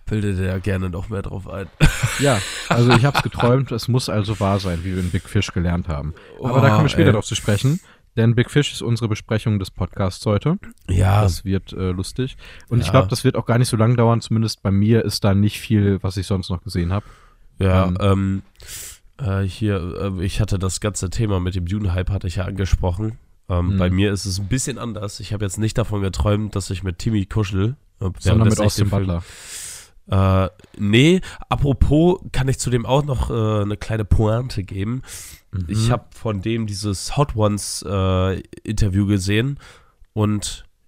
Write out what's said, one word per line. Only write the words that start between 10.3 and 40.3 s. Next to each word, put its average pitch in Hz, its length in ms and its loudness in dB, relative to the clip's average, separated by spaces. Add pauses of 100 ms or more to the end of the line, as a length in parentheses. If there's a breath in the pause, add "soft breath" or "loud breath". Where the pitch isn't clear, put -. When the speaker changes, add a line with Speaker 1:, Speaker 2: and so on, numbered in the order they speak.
Speaker 1:
Ja. 95 340 4
Speaker 2:
Das 90 240 0
wird, 95 260 -2
äh, 92 200 -2
lustig. 92 440 -6 (320 loud breath)
Und 120 120 2
ich - 60 0
Speaker 1:
Ja. - 60 -2
Speaker 2:
glaub, 131 160 6
das - 160 -2
wird 127 120 4
auch 113 100 -2
gar 117 120 2
nicht 123 100 2
so - 100 0
lang 113 180 4
dauern, 117 240 4
zumindest 110 420 0
bei 101 100 0
mir 107 320 4
ist - 200 -2
da 101 100 4
nicht 104 260 2
viel, 101 420 2
was 95 160 -4
ich 92 80 -4
sonst 95 240 -2
noch 90 140 -6
gesehen 87 280 -2
hab. 104 120 -2 (540 soft breath)
Speaker 1:
Ja, 95 280 4
Speaker 2:
Ähm. 90 140 0
Speaker 1:
ähm, 98 420 2 (760 loud breath)
äh, 98 280 -2
hier, 95 720 -4
äh, 87 60 -2
ich 98 160 -2
hatte 101 180 0
das 90 220 -4
ganze 98 280 -4
Thema 101 320 0
mit 90 140 -2
dem 90 120 -4
Dune-Hype, 92 440 -2
hatte 101 160 -2
ich 90 100 -6
ja 92 80 -4
angesprochen. 98 720 -2 (300)
Ähm, 90 260 0
Speaker 2:
Mhm. 98 40 2
Speaker 1:
bei 90 120 4
mir 98 220 2
ist 98 140 -4
es 92 120 -4
ein 101 100 -6
bisschen 127 300 -4
anders. 107 420 -8
Ich 104 120 -10
hab 104 100 -4
jetzt 98 160 -4
nicht 110 200 -2
davon 104 240 -2
geträumt, 104 520 0
dass 98 160 -4
ich 90 120 -6
mit 95 160 -4
Timmy 107 280 0
kuschel, 101 500 -2 (240)
äh, 92 180 -4
Speaker 2:
Sondern 110 300 4
mit 107 100 4
Speaker 1:
währenddessen - 40 0
ich 107 40 4
Speaker 2:
Austin 104 180 2
Speaker 1:
den 98 60 2
Film 98 160 0
Speaker 2:
Butler. 85 160 -2 (880 loud breath)
Speaker 1:
Äh, 95 380 4 (280)
nee, 127 440 4 (280 loud breath)
apropos, 143 720 4 (120)
kann 135 160 2
ich 131 100 0
zu - 120 -4
dem 120 140 0
auch 139 200 2
noch, 139 260 -2
äh, 110 320 0
eine 101 140 -2
kleine 110 280 -4
Pointe 110 600 0
geben. 107 380 -6 (500 loud breath)
Speaker 2:
Mhm. 92 160 -6
Speaker 1:
Ich 110 220 0
hab - 240 -4
von 101 280 -6
dem 113 240 -4
dieses 101 500 -6
Hot 139 200 0
Ones, 104 520 -2
äh, 95 520 0 (240)
Interview 101 420 2
gesehen 104 520 0 (540 loud breath)
und 104 520 -2 (240)